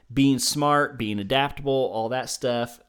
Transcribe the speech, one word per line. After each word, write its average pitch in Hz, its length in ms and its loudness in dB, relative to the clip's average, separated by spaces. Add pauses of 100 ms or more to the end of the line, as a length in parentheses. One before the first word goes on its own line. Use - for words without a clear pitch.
(140)
Being 139 260 4
smart, 147 580 0
being 107 200 -4
adaptable, 135 760 0
all 110 160 -2
that 127 200 -4
stuff. 120 600 -4